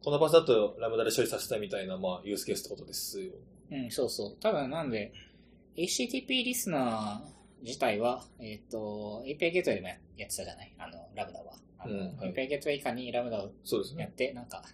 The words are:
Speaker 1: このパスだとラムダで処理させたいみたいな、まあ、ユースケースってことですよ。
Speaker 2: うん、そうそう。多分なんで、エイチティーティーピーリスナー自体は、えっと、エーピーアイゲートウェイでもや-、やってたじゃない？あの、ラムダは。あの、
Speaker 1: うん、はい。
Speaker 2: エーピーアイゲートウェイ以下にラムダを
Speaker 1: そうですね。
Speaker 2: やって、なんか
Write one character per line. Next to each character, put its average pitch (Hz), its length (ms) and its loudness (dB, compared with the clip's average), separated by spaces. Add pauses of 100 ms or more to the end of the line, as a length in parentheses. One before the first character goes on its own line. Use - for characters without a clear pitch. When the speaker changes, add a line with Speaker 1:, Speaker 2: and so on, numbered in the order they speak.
Speaker 1:
こ 147 80 0
の 143 80 4
パ 156 120 8
ス - 20 8
だ 165 100 12
と 110 380 6
ラ 117 80 0
ム 113 80 2
ダ 113 80 4
で 110 100 4
処 127 80 4
理 110 60 4
さ 107 100 -2
せ - 100 -4
た 113 80 2
い 107 40 0
み 104 80 -4
た 98 140 -4
い 95 40 -4
な、 92 120 -4
ま 92 180 0
あ、 90 80 -8
ユ 101 100 -2
ー - 40 -2
ス - 80 -6
ケ 110 60 0
ー 95 40 0
ス - 40 -4
っ - 40 -12
て - 60 -12
こ 101 60 -6
と - 100 -14
で - 80 -12
す - 260 -6
よ。 92 120 -8 (380)
Speaker 2:
う 147 60 -6
ん、 123 140 -4
そ 131 160 2
う - 20 0
そ 104 200 -4
う。 - 120 -12
多 220 120 4
分 139 180 0
な 160 120 -2
ん 139 80 -2
で、 107 220 -2 (640)
エ 165 60 0
イ 185 60 2
チ - 100 0
テ 254 60 2
ィ 240 40 -4
ー - 20 -4
テ 262 80 0
ィ 254 60 -4
ー - 40 -14
ピ 190 120 2
ー 247 60 0
リ 247 80 0
ス - 160 -2
ナ 110 520 0 (400)
ー - 20 -16
自 120 140 -8
体 110 220 4
は、 - 240 2 (140)
え 110 160 -10
っ - 160 -16
と、 107 560 -6
エ 139 60 -6
ー 147 60 -6
ピ 180 60 2
ー 170 40 4
ア - 20 4
イ - 20 -8
ゲ 180 80 4
ー - 40 -2
ト 143 60 4
ウ 110 40 4
ェ - 20 0
イ 90 40 -4
で - 20 -10
も 87 60 -8
や-、 87 60 -8 (220)
や 101 100 -10
っ - 40 -12
て - 80 -4
た - 60 -6
じ - 60 -8
ゃ - 60 -14
な - 80 -16
い？ - 140 -20
あ 80 80 -12
の、 82 280 -16
ラ 101 120 -4
ム - 80 -14
ダ - 80 -12
は。 - 100 -16 (260)
あ - 80 -12
の、 107 60 -4
Speaker 1:
う 101 40 -4
ん、 92 200 -6
は - 80 -8
い。 95 40 -2
Speaker 2:
エ - 20 -2
ー - 40 -6
ピ 135 60 -2
ー - 0 -
ア 131 40 0
イ 131 40 -6
ゲ 143 80 0
ー 143 60 -6
ト 151 80 0
ウ - 20 4
ェ 143 40 2
イ - 20 -6
以 - 40 -10
下 127 100 -2
に 123 200 -6
ラ 120 100 0
ム 123 60 -2
ダ 104 160 -2
を 101 80 -10 (100)
Speaker 1:
そ 110 180 0
う - 20 -2
で - 80 -4
す 139 40 -12
ね。 160 100 -4
Speaker 2:
や - 40 -8
っ - 40 -14
て、 135 200 0
な 123 80 -10
ん 120 60 -14
か - 280 -12